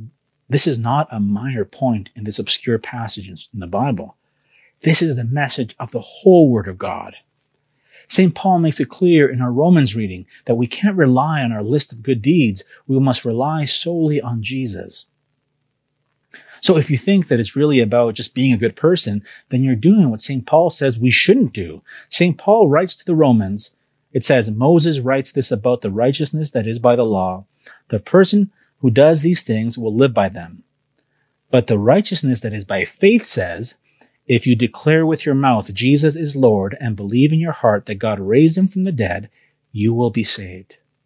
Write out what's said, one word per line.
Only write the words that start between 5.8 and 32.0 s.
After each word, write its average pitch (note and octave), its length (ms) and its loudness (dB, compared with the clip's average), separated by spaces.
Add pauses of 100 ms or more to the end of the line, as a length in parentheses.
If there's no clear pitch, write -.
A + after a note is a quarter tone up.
of B2+ 100 -10
the A#2+ 80 -8
whole F3 500 4
Word G#2 200 0
of F#2 100 -12
God. F2+ 380 -10 (920)
Saint F#3+ 280 2
Paul F#3 240 0
makes D#3+ 220 0
it C#3 100 -4
clear E3 380 4
in B2+ 120 -4
our B2 120 -2
Romans C#3 440 2
reading F#2+ 300 -8 (180)
that A#2 120 -2
we A#2+ 100 -2
can't G3 300 -2
rely C#3+ 460 2
on A#2 100 -4
our G#2+ 100 -6
list C#3 280 -2
of A2+ 120 -18
good B2 180 -2
deeds. B2+ 420 0 (240)
We C3 140 0
must C3+ 240 -2
rely C#3 400 -2
solely D#3 560 -2
on A#2 220 -8
Jesus. G#2 640 -10 (1500)
So F3+ 160 2
if D3+ 140 0
you C3+ 80 0
think G3 280 2
that A#2+ 140 0
it's G#2+ 160 -6
really C#3+ 240 2
about A#2 340 2
just - 200 -6
being C3 180 0
a A2 60 2
good A2 180 -4
person, D#3+ 480 0 (240)
then B2+ 160 -2
you're C3 100 0
doing D#3+ 360 4
what A2 100 -6
Saint C3+ 260 -6
Paul E3 240 4
says B2+ 280 -2
we B2 120 2
shouldn't F#3 440 2
do. E2+ 280 -10 (260)
Saint F3 300 2
Paul G#3 300 4
writes E3 280 0
to - 80 -10
the E3+ 120 0
Romans, A2 580 2 (380)
it C3+ 100 -2
says, A#2 280 2
"Moses D3+ 500 2
writes C3+ 320 -2
this - 180 -2
about B2 300 0
the G#2 100 -6
righteousness C#3 640 -2
that A2 160 -2
is A#2 100 -6
by A#2+ 160 4
the A#2+ 100 2
law. F#2+ 420 -4 (420)
The A2 100 -4
person G3 540 2 (260)
who C3 120 0
does D3 320 4
these E3+ 200 0
things A2+ 360 -4
will A2 160 -6
live C3 180 4
by G#2 160 0
them. F2 340 -14 (880)
But B2 180 2
the G#2+ 100 0
righteousness C3+ 640 0